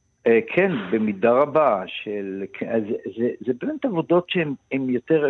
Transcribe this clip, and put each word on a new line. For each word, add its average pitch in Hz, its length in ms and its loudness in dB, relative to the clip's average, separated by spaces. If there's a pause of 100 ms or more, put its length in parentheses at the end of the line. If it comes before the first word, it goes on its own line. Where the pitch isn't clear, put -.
(280)
אה, 117 120 6 (160)
כן, 190 160 4 (200)
במידה 107 400 2
רבה, 135 560 4
של, 98 560 -8 (180)
זה, 110 340 -2 (220)
זה, 117 100 0 (180)
זה 127 60 -2 (100)
באמת 294 240 -6
עבודות 175 440 0
שהן, 156 240 -2 (180)
הן 135 180 -2
יותר 143 400 2